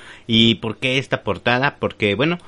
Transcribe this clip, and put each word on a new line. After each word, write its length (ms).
¿Y 280
por 220
qué 200
esta 260
portada? 560
Porque, 360
bueno, 220